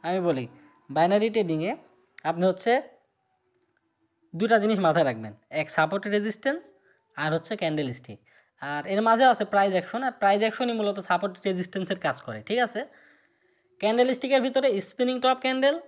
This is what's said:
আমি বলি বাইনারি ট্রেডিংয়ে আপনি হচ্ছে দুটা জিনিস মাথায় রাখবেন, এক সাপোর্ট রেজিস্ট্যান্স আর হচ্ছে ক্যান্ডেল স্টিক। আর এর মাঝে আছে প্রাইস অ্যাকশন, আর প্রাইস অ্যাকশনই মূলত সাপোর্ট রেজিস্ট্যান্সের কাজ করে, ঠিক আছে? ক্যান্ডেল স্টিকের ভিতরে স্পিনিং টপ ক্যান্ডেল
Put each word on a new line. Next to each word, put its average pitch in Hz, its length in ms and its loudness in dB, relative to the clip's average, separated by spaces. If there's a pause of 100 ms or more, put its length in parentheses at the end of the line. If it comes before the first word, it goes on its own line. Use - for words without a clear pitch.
আমি 180 180 -2
বলি 143 280 -2 (420)
বাইনারি 190 400 2
ট্রেডিংয়ে 196 460 -2 (480)
আপনি 170 220 0
হচ্ছে 233 360 2 (1500)
দুটা 220 220 4
জিনিস 208 200 2
মাথায় 165 260 2
রাখবেন, 110 300 -4 (160)
এক 147 200 -4
সাপোর্ট 180 360 -2
রেজিস্ট্যান্স 214 680 -4 (440)
আর 156 180 -2
হচ্ছে 165 220 -6
ক্যান্ডেল 151 360 -2
স্টিক। - 260 -16 (420)
আর 143 260 -8
এর 202 160 0
মাঝে 226 220 4
আছে 240 200 6
প্রাইস 196 260 2
অ্যাকশন, 185 320 -2
আর 254 100 -4
প্রাইস 202 280 2
অ্যাকশনই 233 320 -2
মূলত 202 280 -2
সাপোর্ট 185 440 -2
রেজিস্ট্যান্সের 185 540 -4
কাজ 139 240 -4
করে, 110 200 -12
ঠিক 226 160 -4
আছে? 247 260 -2 (920)
ক্যান্ডেল 240 360 2
স্টিকের 262 280 2
ভিতরে 254 380 0
স্পিনিং 254 400 -2
টপ 254 200 2
ক্যান্ডেল 269 480 0